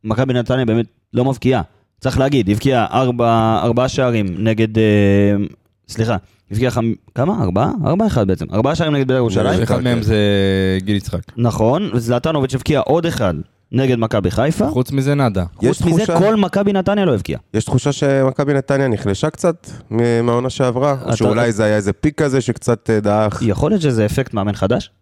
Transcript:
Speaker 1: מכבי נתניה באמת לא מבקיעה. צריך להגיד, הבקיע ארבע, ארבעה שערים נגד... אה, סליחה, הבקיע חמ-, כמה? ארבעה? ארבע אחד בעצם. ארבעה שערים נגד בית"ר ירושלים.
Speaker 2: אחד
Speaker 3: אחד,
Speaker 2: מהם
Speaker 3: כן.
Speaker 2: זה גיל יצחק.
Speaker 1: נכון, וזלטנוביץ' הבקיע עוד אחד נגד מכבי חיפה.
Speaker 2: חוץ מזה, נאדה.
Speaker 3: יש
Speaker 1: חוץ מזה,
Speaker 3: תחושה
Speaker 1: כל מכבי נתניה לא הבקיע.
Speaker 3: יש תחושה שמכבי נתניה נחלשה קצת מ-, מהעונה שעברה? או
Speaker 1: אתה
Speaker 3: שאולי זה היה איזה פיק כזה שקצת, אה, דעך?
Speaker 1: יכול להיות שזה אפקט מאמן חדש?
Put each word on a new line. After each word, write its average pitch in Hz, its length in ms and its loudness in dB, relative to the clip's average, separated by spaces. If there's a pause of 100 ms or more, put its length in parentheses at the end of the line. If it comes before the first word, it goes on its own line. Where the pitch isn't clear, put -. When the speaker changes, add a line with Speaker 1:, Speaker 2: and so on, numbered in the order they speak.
Speaker 1:
מכבי 120 300 -2
נתניה 123 320 0
באמת 113 200 2 (280)
לא 123 120 2
מבקיעה. 127 360 0 (380)
צריך 127 200 -2
להגיד, 131 300 2
הבקיע 113 420 2
ארבע, 117 720 2
ארבעה 120 240 0
שערים 117 380 0 (120)
נגד... 110 400 0
אה, 110 60 4 (1040)
סליחה, 110 300 -2 (340)
הבקיע 120 200 -2
חמ-, 113 240 -2 (200)
כמה? 165 280 0
ארבעה? 101 280 0 (140)
ארבע 202 220 0
אחד 117 200 0
בעצם. 90 260 -2
ארבעה 120 220 0
שערים 156 200 -2
נגד 135 120 0
בית"ר 127 100 2
ירושלים. 113 360 0
Speaker 2:
אחד 113 200 0
Speaker 3:
אחד, 123 100 -2
Speaker 2:
מהם 120 140 0
Speaker 3:
כן. 113 60 -2
Speaker 2:
זה 107 140 2 (640)
גיל 104 140 -2
יצחק. - 240 -4 (180)
Speaker 1:
נכון, 120 560 0
וזלטנוביץ' 127 640 -2
הבקיע 143 240 0
עוד 160 260 0
אחד 104 280 -2 (380)
נגד 127 280 2
מכבי 104 320 0
חיפה. 139 380 0
Speaker 2:
חוץ 127 220 -2
מזה, 139 240 0
נאדה. 107 280 0 (180)
Speaker 3:
יש 117 160 2
Speaker 1:
חוץ - 160 0
מזה, 196 120 2
Speaker 3:
תחושה 165 140 0
Speaker 1:
כל 214 160 4
מכבי 202 380 0
נתניה 196 320 0
לא 151 80 2
הבקיע. 78 240 -4 (160)
Speaker 3:
יש 110 120 -2
תחושה 139 260 0
שמכבי 135 640 0
נתניה 139 340 0
נחלשה 101 420 -2
קצת - 400 -4 (220)
מ-, 117 340 2
מהעונה 123 240 0
שעברה? 131 540 0
או - 40 -8
Speaker 1:
אתה 117 80 -2
Speaker 3:
שאולי 113 360 0
זה 107 120 0
היה 107 120 2
איזה 104 180 0
פיק 151 280 -2
כזה 135 200 0
שקצת, - 480 -2
אה, 110 100 2
דעך? 104 460 0
Speaker 1:
יכול 139 260 0
להיות 202 100 0
שזה 120 240 2
אפקט - 280 -2
מאמן 101 220 -2
חדש? - 360 -2 (100)